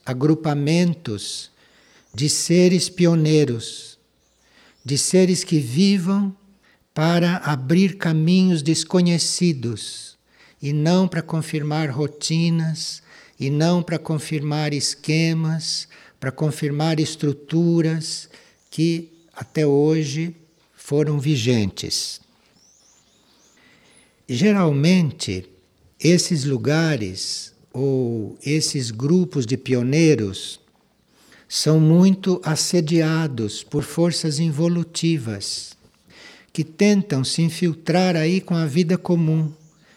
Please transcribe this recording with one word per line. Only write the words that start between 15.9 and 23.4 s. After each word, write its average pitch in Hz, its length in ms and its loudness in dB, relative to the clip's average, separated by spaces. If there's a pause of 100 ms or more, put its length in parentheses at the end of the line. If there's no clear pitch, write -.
para 135 120 -6
confirmar 151 680 -2
estruturas 160 1300 -2 (400)
que 165 420 -2 (220)
até - 320 -2
hoje 151 680 0 (400)
foram 147 420 -2
vigentes. 123 1000 -2 (2000)